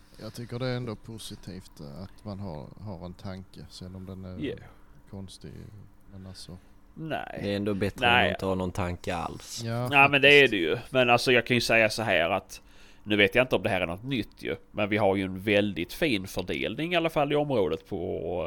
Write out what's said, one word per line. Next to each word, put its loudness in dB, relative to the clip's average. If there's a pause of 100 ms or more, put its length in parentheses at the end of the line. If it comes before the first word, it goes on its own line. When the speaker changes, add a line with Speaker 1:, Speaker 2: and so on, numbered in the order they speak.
(220)
Speaker 1:
jag -14
tycker -10
det -4
är -4
ändå -6
positivt -16
att -14
man -10
har, -10 (140)
har -12
en -12
tanke, -14
sen -14
om -14
den -12
är -12
Speaker 2:
Yeah. -8 (500)
Speaker 1:
konstig, -14 (600)
men -16
alltså. -16 (360)
Speaker 2:
Nej. -8
Speaker 3:
Det -2
är 0
ändå -2
bättre -2
Speaker 2:
Nej. 4
Speaker 3:
än 0
att -4
inte -4
ha 0
någon -2
tanke -4
alls. -8
Speaker 1:
Ja, -4
Speaker 2:
Ja, 6
men 2
det 10
är 12
Speaker 1:
faktiskt. 8
Speaker 2:
det 0
ju. 2 (120)
Men 2
alltså, 6
jag 4
kan 4
ju 2
säga 4
så -4
här 2
att, -4 (420)
nu 0
vet 6
jag 6
inte 0
om 2
det 0
här 0
är 0
något -8
nytt -6
ju, -4 (160)
men -2
vi 2
har 4
ju 0
en -6
väldigt 0
fin -2
fördelning -6
i 0
alla 0
fall 0
i 0
området 0
på, -6 (500)